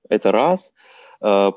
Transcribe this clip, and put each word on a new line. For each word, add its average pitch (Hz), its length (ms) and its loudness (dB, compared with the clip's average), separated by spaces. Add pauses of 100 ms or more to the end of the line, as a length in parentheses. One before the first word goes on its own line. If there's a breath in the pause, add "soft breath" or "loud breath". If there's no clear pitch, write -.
это 104 220 0
раз. 151 420 -2 (480 loud breath)
Э, 98 360 0